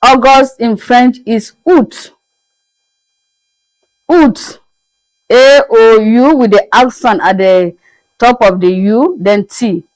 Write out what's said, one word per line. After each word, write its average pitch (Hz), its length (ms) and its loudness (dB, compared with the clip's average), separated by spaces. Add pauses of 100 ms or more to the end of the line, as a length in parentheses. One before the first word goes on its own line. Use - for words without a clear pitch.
August 269 580 0
in 226 180 -4
French 247 480 0
is 220 280 -8 (140)
août. 320 440 -2 (2000)
Août. 302 500 0 (720)
A 269 380 4
O 226 320 4
U 240 360 2
with 240 140 0
the 196 220 2
accent 233 500 -2
at 190 140 -2
the 185 380 0 (440)
top 247 220 0
of 190 180 0
the 180 120 0
U, 220 480 -2
then 202 280 -2
T. 190 360 -6 (120)